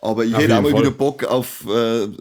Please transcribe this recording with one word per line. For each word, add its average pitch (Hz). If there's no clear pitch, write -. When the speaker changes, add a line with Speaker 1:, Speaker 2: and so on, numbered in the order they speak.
Speaker 1:
Aber 113
ich 113
Speaker 2:
Auf 147
Speaker 1:
hätte 113
auch 113
Speaker 2:
jeden 101
Speaker 1:
mal 98
Speaker 2:
Fall. 90
Speaker 1:
wieder 139
Bock 139
auf, -
äh, 113